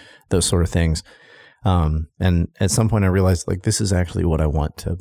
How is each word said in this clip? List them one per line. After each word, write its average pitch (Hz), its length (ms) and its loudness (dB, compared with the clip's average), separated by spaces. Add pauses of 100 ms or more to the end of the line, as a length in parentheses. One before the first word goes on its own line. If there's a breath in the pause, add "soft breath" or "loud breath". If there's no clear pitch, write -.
(300 loud breath)
those 90 160 0
sort 87 180 0
of 80 60 0
things. 82 340 0 (600 loud breath)
Um, 80 420 0 (120)
and 87 280 2 (120)
at 95 120 0
some 113 180 0
point 107 140 0
I 95 60 2
realized, 92 380 2
like, 92 160 -4
this - 180 -2
is 98 120 -2
actually 87 320 -2
what 80 160 0
I 78 60 2
want 76 300 -2
to 85 240 -6